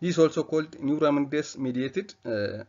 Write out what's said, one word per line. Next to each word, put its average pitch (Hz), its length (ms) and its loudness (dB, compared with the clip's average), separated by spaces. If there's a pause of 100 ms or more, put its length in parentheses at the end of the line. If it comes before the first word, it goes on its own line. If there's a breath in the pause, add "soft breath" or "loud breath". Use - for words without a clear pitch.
This 175 100 -2
is 165 80 0
also 160 240 4
called 156 300 -2
neuroaminoids 143 840 0
mediated, 135 580 -4 (100)
uh, 107 440 -4